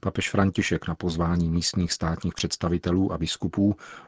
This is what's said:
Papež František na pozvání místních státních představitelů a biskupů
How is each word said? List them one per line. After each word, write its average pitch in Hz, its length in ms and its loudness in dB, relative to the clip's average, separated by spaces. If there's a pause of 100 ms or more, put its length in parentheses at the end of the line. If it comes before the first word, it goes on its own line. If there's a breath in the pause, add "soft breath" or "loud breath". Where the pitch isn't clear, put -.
Papež - 300 -2
František 98 580 2
na 85 60 -2
pozvání 85 560 0
místních 85 420 0
státních 82 420 -2
představitelů 90 760 0
a 85 60 -4
biskupů 98 580 0 (320 loud breath)